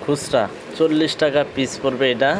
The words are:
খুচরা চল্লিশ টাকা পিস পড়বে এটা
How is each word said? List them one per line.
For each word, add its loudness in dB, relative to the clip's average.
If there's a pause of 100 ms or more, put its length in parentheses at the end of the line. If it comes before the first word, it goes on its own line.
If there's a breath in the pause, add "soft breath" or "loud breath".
খুচরা 0 (340)
চল্লিশ 2 (100)
টাকা 2 (120)
পিস -2 (120)
পড়বে 0 (100)
এটা 2